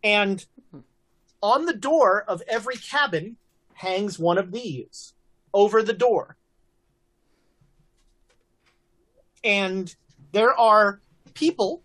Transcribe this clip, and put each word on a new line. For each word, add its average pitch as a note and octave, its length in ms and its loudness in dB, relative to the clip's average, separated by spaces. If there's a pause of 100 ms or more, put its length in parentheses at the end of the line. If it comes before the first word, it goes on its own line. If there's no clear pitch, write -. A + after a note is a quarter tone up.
And G#3 420 0 (960)
on C4 260 0
the E4+ 100 -2
door G#3+ 500 2
of F3 220 -6
every A3+ 280 -6
cabin A3+ 600 -4 (380)
hangs F#3 440 -6
one E3+ 200 2
of F#3 120 -4
these F3+ 640 -12 (380)
over G#3 300 4
the G#3+ 100 -4
door. G#3 440 0 (3000)
And F#3+ 520 -2 (380)
there A3+ 260 4
are G#3+ 420 4 (340)
people D#4 500 -2